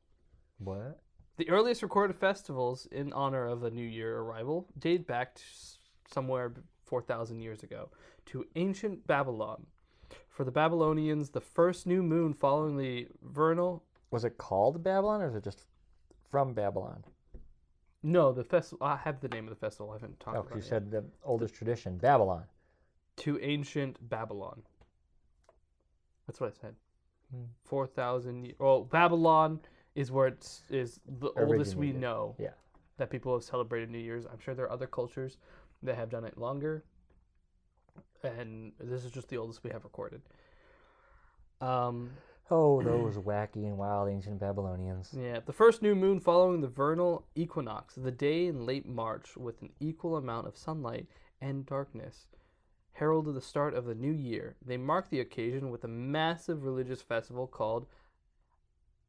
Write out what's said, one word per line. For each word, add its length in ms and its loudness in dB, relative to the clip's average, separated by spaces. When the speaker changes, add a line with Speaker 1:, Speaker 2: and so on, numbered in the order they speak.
Speaker 1:
What? 420 -8
Speaker 2:
The 140 -2
earliest 320 4
recorded 340 2
festivals 760 0
in 220 -6
honor 340 0
of 160 -4
a 80 -2
New 160 -6
Year 320 -4
arrival 480 -4
date 280 0
back 300 -4
to 60 -20
s-, 360 -20
somewhere 360 -2
b-, 140 -12
four 160 -2
thousand 400 -4
years 220 -10
ago, 280 -12
to 180 -8
ancient 500 -4
Babylon. 580 0
For 160 -6
the 60 0
Babylonians, 800 4
the 100 -4
first 460 2
new 160 4
moon 320 4
following 420 2
the 300 -2
vernal 600 2
Speaker 1:
Was 140 0
it 140 -2
called 440 4
Babylon, 400 2
or 60 0
is 80 -4
it 80 -6
just 220 -10
from 240 2
Babylon? 500 -2
Speaker 2:
No, 300 6
the 120 -2
festi-, 360 2
I 160 2
have 240 -6
the 80 -6
name 160 -6
of 60 -12
the 100 -12
festival. 300 -6
I 40 -12
haven't 240 -14
talked 180 -8
Speaker 1:
Oh, 40 -2
Speaker 2:
about 100 -8
Speaker 1:
'cause 60 -8
you 40 -4
Speaker 2:
it 40 -10
yet. 60 -14
Speaker 1:
said 200 -2
the 140 -2
oldest 320 -2
tradition, 440 -4
Babylon. 460 4
Speaker 2:
To 220 -4
ancient 560 -4
Babylon. 540 -8
That's 140 -14
what 100 -4
I 100 -20
said. 140 -14
Speaker 1:
Hmm. 120 -12
Speaker 2:
Four 220 -2
thousand 580 -4
ye-, 140 -14
well, 260 6
Babylon 760 6
is 180 -4
where 160 6
it's, 420 -8
is 300 -4
the 140 -2
oldest 420 4
we 140 0
Speaker 1:
Originated. 120 -2
Speaker 2:
know 380 -4
Speaker 1:
Yeah. 140 -6
Speaker 2:
that 120 -4
people 240 -4
have 80 -2
celebrated 480 -4
New 80 -8
Year's. 280 -8
I'm 120 -16
sure 160 -8
there 120 -4
are 40 -4
other 160 -6
cultures 520 -6
that 140 -2
have 120 -6
done 160 -6
it 140 -12
longer, 460 -4
and 560 -10
this 260 -10
is 60 -12
just 180 -12
the 100 -6
oldest 260 -10
we 60 -8
have 140 -10
recorded. 380 -12
Um, 500 0
Speaker 1:
Oh, 300 6
those 380 2
<clears throat> 140 -4
wacky 340 -2
and 100 -4
wild 320 0
ancient 300 -4
Babylonians. 800 -4
Speaker 2:
Yeah, 260 -4
the 80 -8
first 300 8
new 140 6
moon 240 4
following 400 6
the 80 -2
vernal 640 2
equinox, 600 -6
the 160 -4
day 340 2
in 180 -2
late 220 -2
March 500 -6
with 260 -10
an 80 -14
equal 360 -4
amount 300 -4
of 100 -12
sunlight 520 -8
and 240 -6
darkness, 600 -8
heralded 420 0
the 80 -6
start 320 -2
of 100 -2
the 100 -4
new 180 -2
year. 520 -4
They 140 -4
mark 320 -2
the 100 0
occasion 500 -4
with 140 -8
a 40 -6
massive 760 -2
religious 380 -4
festival 460 -4
called 380 -2